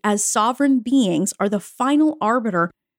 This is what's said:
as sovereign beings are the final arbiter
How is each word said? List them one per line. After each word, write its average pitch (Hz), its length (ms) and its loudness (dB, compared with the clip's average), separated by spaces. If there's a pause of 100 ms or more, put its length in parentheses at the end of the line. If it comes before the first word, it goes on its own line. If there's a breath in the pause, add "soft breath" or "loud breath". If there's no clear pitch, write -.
as 208 200 0
sovereign 254 560 0
beings 208 600 0
are 202 100 0
the 208 100 -2
final 294 600 0
arbiter 208 520 0 (280)